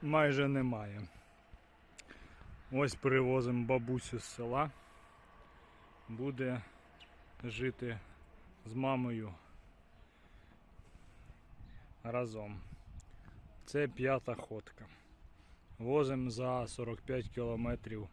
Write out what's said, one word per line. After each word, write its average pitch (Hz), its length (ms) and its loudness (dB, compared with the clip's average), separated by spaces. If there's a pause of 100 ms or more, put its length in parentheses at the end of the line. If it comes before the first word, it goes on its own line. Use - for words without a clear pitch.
майже 143 460 6
немає. 117 540 2 (1700)
Ось 131 240 4
привозимо 127 680 4
бабусю 123 540 2
з - 40 -10
села. 127 480 0 (1400)
Буде 127 520 0 (840)
жити 120 560 -2 (680)
з 110 80 -10
мамою 123 600 0 (2750)
разом. 110 580 -2 (1040)
Це 147 220 2
п'ята 127 480 2
ходка. - 500 -10 (920)
Возимо 131 500 4
за 127 380 0
сорок 113 340 -4
п'ять 127 280 -2
кілометрів 117 840 -2